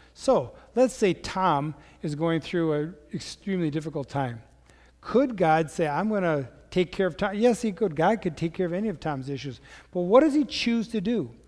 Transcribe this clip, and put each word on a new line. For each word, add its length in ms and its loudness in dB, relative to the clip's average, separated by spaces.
So 380 2
let's 200 4
say 200 2
Tom 640 0
is 140 -4
going 240 0
through 320 0
an 220 -2
extremely 560 -4
difficult 380 -6
time. 340 -4
Could 360 0
God 340 4
say, 160 -2
"I'm 220 -2
gonna 400 0
take 180 0
care 160 0
of 100 -4
Tom"? 200 -4
Yes, 260 2
he 80 0
could. 240 -2
God 260 2
could 160 -4
take 160 -4
care 140 -2
of 60 -4
any 160 -2
of 100 -6
Tom's 300 -6
issues. 320 -8
But 80 -4
what 240 6
does 100 4
he 100 4
choose 440 -2
to 120 -4
do? 300 -2